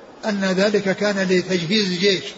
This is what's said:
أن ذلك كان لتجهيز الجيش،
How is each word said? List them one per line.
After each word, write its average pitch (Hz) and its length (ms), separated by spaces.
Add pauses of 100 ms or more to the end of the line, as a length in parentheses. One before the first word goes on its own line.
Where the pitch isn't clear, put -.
(260)
أن 202 200
ذلك 196 500
كان 202 240
لتجهيز 185 720
الجيش، 180 320 (140)